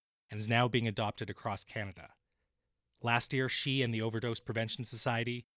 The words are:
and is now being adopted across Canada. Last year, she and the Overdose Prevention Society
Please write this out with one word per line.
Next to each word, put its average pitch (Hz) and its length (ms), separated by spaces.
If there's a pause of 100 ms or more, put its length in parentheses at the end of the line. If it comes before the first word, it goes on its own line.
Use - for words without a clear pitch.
(300)
and 107 80
is 107 80
now 117 220
being 117 180
adopted 104 420
across 117 360
Canada. 98 460 (920)
Last 117 300
year, 131 160
she 135 340
and 120 100
the 110 100
Overdose 113 360
Prevention 113 460
Society 120 600 (120)